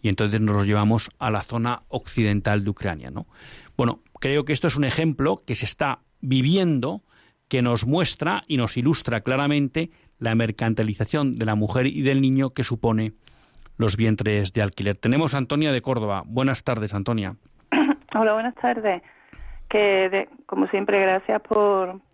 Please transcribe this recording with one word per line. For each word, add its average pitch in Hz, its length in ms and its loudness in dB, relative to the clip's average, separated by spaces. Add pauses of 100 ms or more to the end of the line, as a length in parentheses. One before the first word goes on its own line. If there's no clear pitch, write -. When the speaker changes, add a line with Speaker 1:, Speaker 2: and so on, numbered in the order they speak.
Speaker 1:
Y 113 80 -2
entonces 104 320 0
nos 104 160 2
los 101 100 2
llevamos 104 520 2
a 117 120 -2
la 104 120 -2
zona 120 460 -4
occidental 104 760 0
de 104 60 -2
Ucrania, 76 400 -8
¿no? 87 160 -10 (500)
Bueno, 120 240 0 (180)
creo 139 260 0
que 147 80 -2
esto 160 160 0
es 131 80 -2
un 143 80 2
ejemplo 156 640 0
que 120 80 -4
se 110 120 -6
está 139 340 -4 (200)
viviendo, 147 840 2 (460)
que 127 120 0
nos 120 260 0
muestra 170 600 0
y 151 100 -2
nos 120 200 -2
ilustra 123 440 0
claramente 143 680 0 (280)
la 113 160 0
mercantilización 113 1040 0
de 113 80 -2
la 107 120 0
mujer 113 300 0
y 143 160 -2
del 135 200 2
niño 135 320 2
que 127 100 -2
supone 110 480 0 (640)
los 104 200 0
vientres 104 560 0
de 110 100 0
alquiler. 98 340 -2
Tenemos 139 380 0
a 143 40 0
Antonia 147 320 0
de 127 120 0
Córdoba. 107 420 -2
Buenas 127 400 -2
tardes, 107 300 -4
Antonia. 101 420 -4 (340)
Speaker 2:
<clears throat> 285 440 0
Hola, 214 180 2
buenas 226 220 -2
tardes. 220 480 -2 (680)
Que 196 400 2
de, 196 200 -2 (180)
como 190 220 0
siempre, 202 320 2
gracias 190 420 0
por 196 580 2 (140)